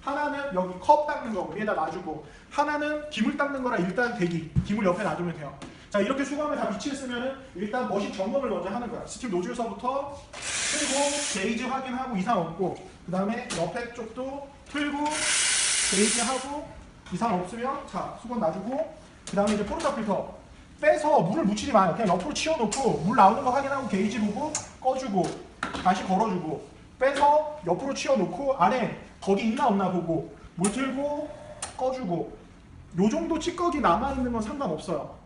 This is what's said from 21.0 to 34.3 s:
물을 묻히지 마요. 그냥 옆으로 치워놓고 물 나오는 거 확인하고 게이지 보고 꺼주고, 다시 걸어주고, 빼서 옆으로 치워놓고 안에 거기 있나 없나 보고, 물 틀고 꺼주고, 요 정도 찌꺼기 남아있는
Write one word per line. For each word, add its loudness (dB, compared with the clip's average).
물을 2
묻히지 0
마요. 6
그냥 0
옆으로 0
치워놓고 0
물 2
나오는 8
거 4
확인하고 0
게이지 2
보고 0
꺼주고, 2
다시 6
걸어주고, 0
빼서 6
옆으로 0
치워놓고 2
안에 4
거기 2
있나 4
없나 2
보고, -2
물 2
틀고 -2
꺼주고, -2
요 6
정도 0
찌꺼기 0
남아있는 2